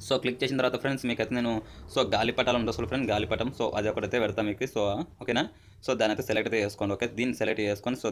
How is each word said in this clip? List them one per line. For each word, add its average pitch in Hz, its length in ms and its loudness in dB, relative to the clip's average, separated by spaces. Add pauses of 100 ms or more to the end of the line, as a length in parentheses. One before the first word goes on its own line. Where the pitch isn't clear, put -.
So 135 160 0
క్లిక్ 127 200 -2
చేసిన 135 180 0
తర్వాత 127 220 2
ఫ్రెండ్స్ 135 260 -2
మీకైతే 113 300 -2
నేను 120 120 0 (440)
so 135 60 4 (140)
గాలిపటాలు 120 440 2
ఉంటుంది 113 160 0
అసలు 117 160 -4
ఫ్రెండ్ 127 200 -2
గాలిపటం, 107 380 0 (100)
so 120 60 0 (140)
అది 107 140 0
ఒకటైతే 104 300 -2
పెడతా 104 260 0
మీకు. 104 260 -4
So 107 80 2 (400)
ఓకేనా? 123 220 0 (420)
So - 40 2 (100)
దాని 107 140 4
అయితే 127 140 -4
సెలెక్ట్ 110 220 0
అయితే 113 140 4
చేసుకోండి. 101 320 0
ఓకే, 110 100 2 (120)
దీన్ని 120 220 2
సెలెక్ట్ 110 280 4
చేసుకొని 113 340 0
so 110 100 0